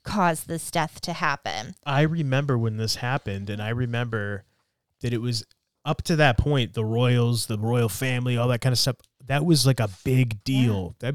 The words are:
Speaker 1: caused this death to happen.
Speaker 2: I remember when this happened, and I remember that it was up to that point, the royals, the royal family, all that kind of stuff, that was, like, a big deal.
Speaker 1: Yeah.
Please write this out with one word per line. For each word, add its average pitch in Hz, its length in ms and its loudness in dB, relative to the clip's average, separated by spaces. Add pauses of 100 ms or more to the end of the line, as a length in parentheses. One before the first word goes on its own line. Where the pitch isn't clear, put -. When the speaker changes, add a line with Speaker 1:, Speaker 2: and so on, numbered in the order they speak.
Speaker 1:
caused 175 440 0
this 165 220 -8
death 156 320 -2
to 175 120 -6
happen. 123 640 -4 (100)
Speaker 2:
I 143 160 2
remember 143 560 0
when 110 200 -2
this 110 200 -2
happened, 104 520 -4
and 104 120 -6
I 107 80 -4
remember 117 760 -4 (580)
that 123 120 -2
it 120 80 0
was 117 240 -4 (400)
up 147 180 -4
to 165 140 0
that 143 200 4
point, 135 360 2
the 113 100 -2
royals, 120 600 2
the 110 120 -4
royal 117 320 0
family, 123 480 -2
all 120 120 2
that 120 100 0
kind 131 140 0
of 117 60 0
stuff, - 180 0 (280)
that 143 200 0
was, 151 200 4
like, 127 140 4
a 110 100 0 (140)
big 127 400 2
deal. 113 580 2
Speaker 1:
Yeah. 120 140 -4